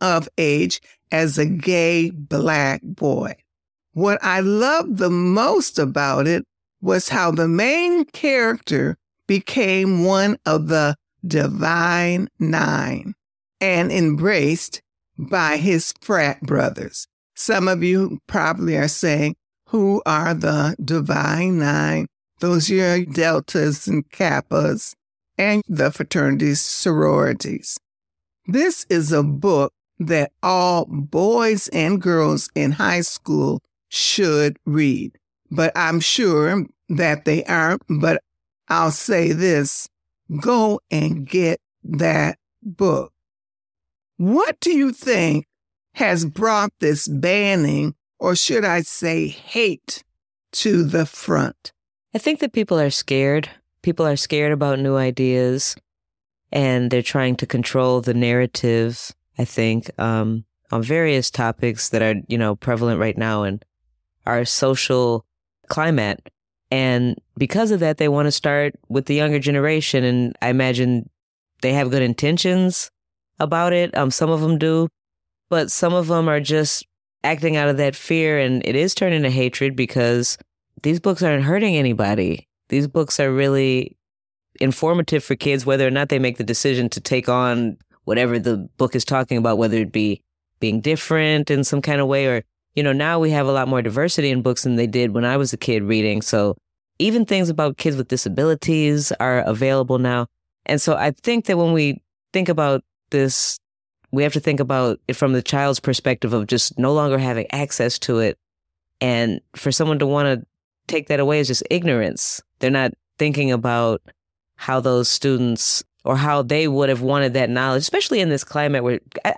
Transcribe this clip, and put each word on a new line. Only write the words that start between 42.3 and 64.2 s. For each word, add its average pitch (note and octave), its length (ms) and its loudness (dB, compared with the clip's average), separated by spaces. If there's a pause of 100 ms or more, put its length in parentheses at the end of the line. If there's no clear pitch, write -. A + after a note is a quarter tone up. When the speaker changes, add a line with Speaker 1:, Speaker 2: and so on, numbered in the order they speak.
Speaker 1:
book. F3+ 520 -2 (1040)
What A#3 420 0
do F4 120 0
you C#4 200 2
think E3 560 0 (460)
has F3 320 0
brought G#3 540 0
this D3 280 0
banning, D3+ 880 0 (240)
or F3+ 160 0
should A3 300 0
I F3 160 0
say E3 460 -2
hate, - 760 -4 (500)
to F3+ 300 2
the D#3+ 220 0
front? - 680 -4 (440)
Speaker 2:
I - 20 -2
think D4+ 220 -2
that C4+ 140 -2
people G#3 260 0
are D3 100 2
scared. C#3 600 0 (320)
People E3+ 260 0
are D3 80 0
scared D3 360 0
about C#3+ 280 0
new C3+ 160 0
ideas, B2+ 800 0 (760)
and B2+ 380 0
they're B2 120 2
trying B2+ 360 -2
to - 80 -10
control B2+ 560 0
the A#2+ 120 -2
narrative, A#2 1000 0 (260)
I B2 80 -2
think, A2+ 540 -2
um, A2 460 -2 (260)
on A2+ 120 -2
various D3 460 0
topics A#2 600 -2
that A2+ 120 0
are, A2 140 2 (120)
you A2+ 100 -4
know, G#2+ 180 0
prevalent A#2 440 -2
right G#2 180 -2
now A2 260 -2
in G2+ 180 -4 (640)